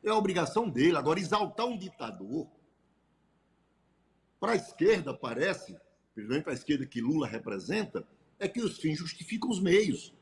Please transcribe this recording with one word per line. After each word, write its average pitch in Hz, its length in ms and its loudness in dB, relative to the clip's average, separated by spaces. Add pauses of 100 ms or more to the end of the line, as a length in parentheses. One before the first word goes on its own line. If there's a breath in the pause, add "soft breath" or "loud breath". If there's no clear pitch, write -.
É 214 60 0
a 214 60 4
obrigação 202 520 2
dele. 156 300 4
Agora, 151 220 2
exaltar 208 480 0
um 240 100 -4
ditador, 123 720 -8 (1900)
pra 220 160 2
esquerda, 175 580 2
parece, 127 640 -2 (380)
principalmente 123 300 -2
pra 156 80 -4
esquerda 131 340 -2
que - 120 -6
Lula 139 280 0
representa, 117 760 -4 (360)
é 196 80 -2
que 196 120 -4
os 220 200 -4
fins 156 180 0
justificam 175 540 -6
os 185 100 -2
meios. 190 500 4 (100)